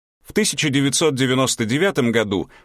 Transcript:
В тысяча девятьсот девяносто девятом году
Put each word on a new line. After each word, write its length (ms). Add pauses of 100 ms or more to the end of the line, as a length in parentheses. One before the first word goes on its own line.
(260)
В 80
тысяча 340
девятьсот 460
девяносто 500
девятом 480
году 380 (140)